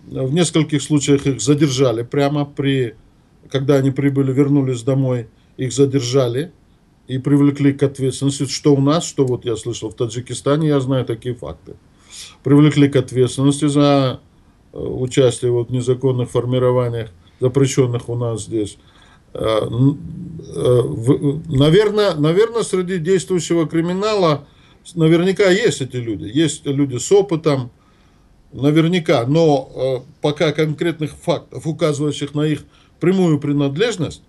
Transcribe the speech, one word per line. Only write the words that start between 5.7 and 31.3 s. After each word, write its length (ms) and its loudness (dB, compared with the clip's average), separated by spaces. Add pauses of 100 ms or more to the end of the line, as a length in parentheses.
задержали 800 0 (560)
и 100 -6
привлекли 540 2
к 100 -2
ответственности, 640 -2
что 300 0
у 40 0
нас, 240 2
что 220 -2
вот 180 -4
я 120 -4
слышал 340 -8
в 40 -18
Таджикистане, 760 -4
я 100 2
знаю 260 -2
такие 300 -8
факты. 400 -14 (680)
Привлекли 440 6
к 60 -4
ответственности 720 0
за, 540 2 (520)
э, 60 -14
участие 720 0
вот 200 -2
в 20 -4
незаконных 580 -2
формированиях, 800 0 (300)
запрещенных 680 0
у 60 -6
нас 300 -4
здесь. 340 -6 (560)
Э, 320 -2
н-, 320 2 (560)
э, 280 2
в, 680 -2
наверно, 640 4
наверно, 480 0
среди 360 -4
действующего 680 0
криминала 800 0 (380)
с-, 100 -20
наверняка 560 4
есть 300 2
эти 160 -6
люди, 360 -6
есть 320 0
люди 340 -2
с 120 -6
опытом, 640 0 (800)
наверняка, 760 0
но, 480 2
э, 360 -4 (120)
пока 300 0
конкретных 600 -2
фактов, 540 -6